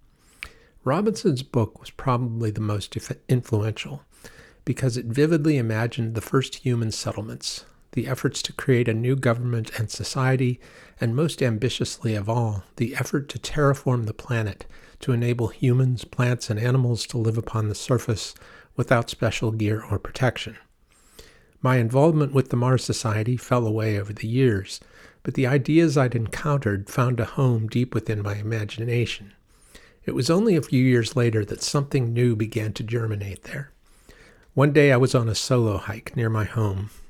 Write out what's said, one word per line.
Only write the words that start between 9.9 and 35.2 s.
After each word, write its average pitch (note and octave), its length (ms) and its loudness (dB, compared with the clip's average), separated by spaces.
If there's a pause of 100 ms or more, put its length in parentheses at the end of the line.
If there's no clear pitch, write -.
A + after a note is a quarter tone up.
society, B2+ 720 0 (400)
and A#2 160 0
most D3+ 240 -2
ambitiously A#2 760 -2
of G2+ 140 -2
all, A2+ 360 0 (120)
the A#2+ 200 -2
effort C#3 340 -4
to - 80 -10
terraform C#3 640 0
the G#2+ 80 -4
planet A2 540 -4 (340)
to C3+ 120 -2
enable A#2+ 340 0
humans, B2+ 580 2
plants, B2 460 -2
and G#2+ 80 0
animals A#2+ 480 0
to - 120 -6
live A2+ 200 0
upon A2 300 -2
the G#2 60 -2
surface - 600 -2 (400)
without A#2+ 360 0
special A2+ 420 -2
gear A2 380 0
or G2+ 80 0
protection. - 580 -4 (1080)
My B2+ 140 4
involvement C#3 560 4
with C3+ 180 2
the A#2+ 60 2
Mars B2 280 2
Society A2 520 -2
fell A#2+ 300 0
away G#2+ 320 0
over G2+ 140 -6
the G#2+ 140 -8
years, A#2 540 2 (420)
but - 120 -6
the C3 120 2
ideas D3 500 4
I'd B2 180 2
encountered A2+ 720 -2
found B2 320 0
a A2 40 -2
home A#2 440 0
deep B2 260 -2
within G#2+ 280 -2
my G2+ 140 -4
imagination. A2 960 -4 (720)
It - 100 -4
was C3+ 160 0
only G3 260 4
a C#3+ 60 2
few B2+ 220 2
years A#2+ 320 2
later A2+ 280 2
that - 180 -8
something C#3 500 -2
new A#2+ 240 2
began A2 380 -2
to - 80 -8
germinate G#2+ 640 -4
there. - 280 -10 (800)
One C#3+ 180 4
day C#3+ 200 8
I B2 40 6
was B2 180 4
on A#2 140 2